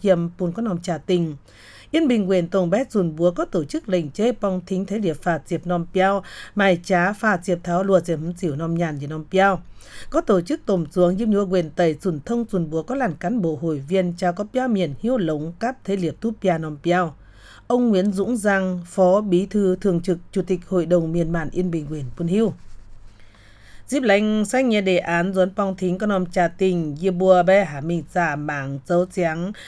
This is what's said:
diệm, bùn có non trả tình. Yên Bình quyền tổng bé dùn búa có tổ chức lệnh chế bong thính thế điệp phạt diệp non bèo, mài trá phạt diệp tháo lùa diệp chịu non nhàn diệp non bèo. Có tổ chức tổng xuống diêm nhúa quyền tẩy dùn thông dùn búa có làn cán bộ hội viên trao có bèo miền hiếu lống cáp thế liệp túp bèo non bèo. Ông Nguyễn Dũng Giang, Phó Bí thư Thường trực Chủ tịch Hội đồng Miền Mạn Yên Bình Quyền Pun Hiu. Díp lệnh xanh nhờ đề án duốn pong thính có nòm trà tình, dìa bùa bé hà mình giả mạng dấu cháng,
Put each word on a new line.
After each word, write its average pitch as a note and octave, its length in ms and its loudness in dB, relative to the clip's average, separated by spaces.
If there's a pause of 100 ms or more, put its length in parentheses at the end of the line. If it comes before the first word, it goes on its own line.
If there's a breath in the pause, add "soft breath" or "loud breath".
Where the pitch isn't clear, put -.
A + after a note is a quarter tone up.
diệm, E3+ 260 4 (100)
bùn F3 120 -2
có A3+ 100 -6
non G#3 220 -4
trả E3 140 -4
tình. E3+ 380 0 (560 loud breath)
Yên D#4+ 160 2
Bình G#3+ 220 2
quyền F3+ 180 2
tổng F3+ 220 0
bé A3 200 2
dùn E3+ 260 0
búa E3+ 160 4
có D#4 140 -2
tổ E3+ 180 -2
chức D4 260 -8
lệnh E3+ 200 0
chế A3 220 0 (100)
bong F#3+ 240 -2
thính F#3+ 200 -4
thế G3+ 140 -4
điệp E3+ 220 -2
phạt E3 260 -2
diệp E3+ 200 -4
non E3+ 260 0
bèo, F#3+ 280 2 (340 loud breath)
mài G3 280 4
trá F#3 300 2
phạt G3+ 320 0
diệp F3 180 -2
tháo F3 200 0
lùa G3 220 4
diệp E3 140 -2 (180)
chịu E3+ 180 -4
non E3 200 -2
nhàn D#3+ 240 -2
diệp C#3+ 100 -8
non D#3 220 -8
bèo. F#3 280 4 (500 loud breath)
Có D#4+ 120 0
tổ G3 200 4
chức C#4 240 -4
tổng F3+ 260 0
xuống F3+ 260 2
diêm A3 120 0
nhúa G3+ 160 2
quyền F3+ 240 0
tẩy E3 320 0
dùn D#3+ 240 -2
thông A#3 260 -2
dùn E3+ 180 -2
búa D#3+ 140 -4
có B3 120 -6
làn A#3+ 240 -2
cán G#3+ 220 -2
bộ D#3+ 200 -2
hội D#3 260 -2
viên F3+ 300 0
trao F3+ 160 0
có G#3 200 -4
bèo B3+ 140 0
miền F#3 320 0
hiếu B3 180 0
lống D#3+ 420 -2
cáp B3 240 -4
thế G3 120 -2
liệp F3 260 -2
túp A3 120 -2 (100)
bèo F3 140 2
non D#3 260 -6
bèo. E3+ 300 2 (540 loud breath)
Ông B3 220 2
Nguyễn G3+ 220 2
Dũng G3 260 -2
Giang, F#3+ 480 0
Phó F#3+ 360 4
Bí F#3+ 240 2
thư G3 300 2
Thường F3+ 260 0
trực F3 160 0 (140)
Chủ F#3+ 100 -2
tịch F3 260 0
Hội F3 180 0
đồng E3+ 260 2
Miền E3 200 0
Mạn E3 200 -2
Yên F3+ 200 -2
Bình D#3+ 180 -4
Quyền D3 160 -8 (120)
Pun E3+ 100 -2
Hiu. G3+ 260 2 (1300 soft breath)
Díp C4+ 160 -2
lệnh G#3+ 420 4
xanh B3+ 240 0
nhờ G#3+ 120 2
đề F#3 160 2
án E3+ 360 0
duốn F#3 220 2
pong G3 220 -2
thính F#3 200 -2
có G#3 100 -2
nòm F#3 180 0
trà F3 220 0
tình, E3+ 520 -2
dìa F#3 120 0
bùa F3+ 320 6
bé F#3+ 220 4
hà C#3+ 160 -10
mình E3 220 -4 (100)
giả E3 220 0
mạng C#3+ 520 -6
dấu F3+ 180 2
cháng, F3 460 -4 (160 loud breath)